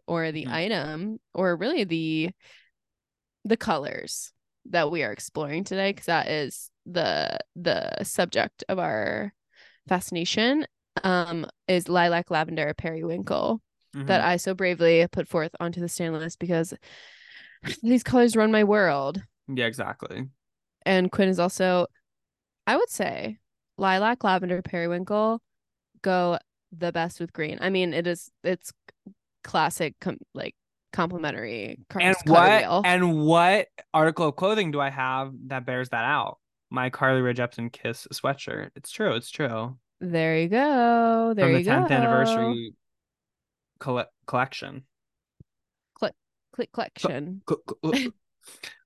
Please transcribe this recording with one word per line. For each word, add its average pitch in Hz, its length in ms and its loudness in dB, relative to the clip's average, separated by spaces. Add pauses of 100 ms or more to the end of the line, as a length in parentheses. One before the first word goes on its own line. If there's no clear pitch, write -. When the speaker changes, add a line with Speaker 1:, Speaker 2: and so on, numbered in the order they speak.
Speaker 1:
or 165 240 -2
the 156 140 -6
Speaker 2:
Hmm. 127 80 -8
Speaker 1:
item 170 680 -4 (140)
or 180 220 0
really 233 280 -2
the, 160 480 -2 (1120)
the 220 120 2
colors - 760 -6 (380)
that 160 220 0
we 165 120 -2
are 110 80 -2
exploring 147 520 -6
today, 196 300 -2
'cause - 120 -20
that 165 220 0
is - 420 -6 (160)
the, 107 540 -2 (160)
the 170 480 -4
subject - 680 -2
of 190 100 -2
our 165 540 -4 (540)
fascination, 196 760 0 (380)
um, 170 420 0 (220)
is 180 200 2
lilac, 175 440 2
lavender, 160 420 -2
periwinkle 170 880 -4 (320)
that 143 280 0
Speaker 2:
Mm-hmm. - 80 2
Speaker 1:
I 180 80 2
so 190 160 -4
bravely 170 540 4
put 185 200 -4
forth 165 320 -2
onto 170 220 -6
the 170 80 -4
Stan 165 240 -4
list 160 240 -8
because 175 360 0 (880)
<sighs> - 200 -10
these 233 200 4
colors 240 320 4
run 220 160 4
my 214 120 6
world. 180 580 2 (260)
Speaker 2:
Yeah, 127 180 -2
exactly. 117 640 -6 (580)
Speaker 1:
And 185 260 2
Quinn 196 180 4
is 185 100 2
also, 180 480 2 (800)
I 233 100 4
would 453 120 2
say, - 500 -6 (380)
lilac, 202 460 2
lavender, 185 380 0
periwinkle 185 800 -2 (600)
go 175 340 2 (340)
the 170 200 -4
best 170 280 -4
with 170 140 -8
green. 151 280 -6
I 185 100 0
mean, 185 240 2
it 170 100 0
is, 175 240 -4 (140)
it's 180 280 -4 (720)
classic, 160 560 -2
com-, - 200 -6 (160)
like, - 180 -10 (400)
complementary 135 840 -6 (100)
car-, 185 140 -2
Speaker 2:
And 185 120 6 (120)
Speaker 1:
color 165 120 10
Speaker 2:
what, 196 220 8
Speaker 1:
wheel. 135 240 2
Speaker 2:
and 180 360 2
what 170 460 6 (240)
article 160 360 4
of 143 80 -2
clothing 202 360 0
do 143 80 -2
I 139 120 -2
have 135 400 -4 (160)
that 131 180 -6
bears 127 240 -4
that 117 160 -2
out? 139 320 -2 (320)
My 127 220 -2
Carly 131 300 2
Rae 123 120 2
Jepsen 120 400 -6
Kiss - 400 -8
sweatshirt. - 600 -6
It's - 160 -16
true. 196 240 -2
It's 117 160 -8
true. 120 460 -4 (220)
Speaker 1:
There 165 380 0
you 165 100 2
go. 233 880 2
There 190 100 4
Speaker 2:
From - 80 6
the - 60 6
Speaker 1:
you 175 60 0
Speaker 2:
tenth - 240 4
Speaker 1:
go. - 60 4
Speaker 2:
anniversary 226 800 2 (1040)
colle-, 123 260 -2 (220)
collection. 131 560 -4 (1120)
Speaker 1:
Click, - 180 -6 (400)
click, 240 220 -6
Speaker 2:
Cl-, - 160 -6
Speaker 1:
collection. 180 580 -6
Speaker 2:
cl-, - 120 -2 (220)
cl-, 156 100 0
Speaker 1:
<laughs> 269 180 -2 (760)